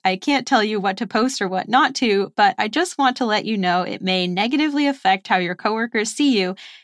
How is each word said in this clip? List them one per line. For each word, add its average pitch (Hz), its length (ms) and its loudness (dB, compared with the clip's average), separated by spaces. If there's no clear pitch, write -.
I 190 120 2
can't 277 280 0
tell 226 180 2
you 214 160 -2
what 202 180 -2
to 226 100 -4
post - 340 0
or 196 60 -2
what 185 200 -4
not 269 280 2
to, 202 400 0
but 202 240 4
I 214 80 0
just 311 320 -4
want 254 180 2
to 254 80 -2
let 214 200 0
you 220 120 -2
know 180 240 2
it - 220 -6
may 185 240 0
negatively 277 580 0
affect 196 420 0
how 196 100 2
your 180 180 -2
coworkers 220 560 -2
see 269 280 2
you, 185 140 0